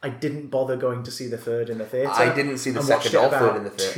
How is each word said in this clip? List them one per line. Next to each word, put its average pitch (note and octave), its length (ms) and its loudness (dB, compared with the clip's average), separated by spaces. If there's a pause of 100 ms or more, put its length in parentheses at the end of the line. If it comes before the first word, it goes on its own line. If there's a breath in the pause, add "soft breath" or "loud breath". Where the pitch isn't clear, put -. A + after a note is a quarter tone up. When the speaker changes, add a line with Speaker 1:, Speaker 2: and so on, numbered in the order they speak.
Speaker 1:
I C#3 80 -6
didn't C#3+ 380 -6
bother C3 280 -2
going B2 280 -4
to A#2 80 -10
see B2+ 160 -10
the A2+ 100 -6
third A#2 320 -4
in A2+ 80 -6
the A2 80 -8
theatre. C3 260 -2
Speaker 2:
I B2 220 4
didn't C#3 240 -2
see C3 140 -4
the A#2+ 80 -2
Speaker 1:
and C#3 100 2
watched C#3+ 140 4
Speaker 2:
second - 160 4
Speaker 1:
it A#2 60 8
Speaker 2:
or C#3 40 4
third C#3 140 4
Speaker 1:
about G#2 140 4
Speaker 2:
in G2+ 60 -4
the G2+ 60 -8
theatre. F#2+ 280 -2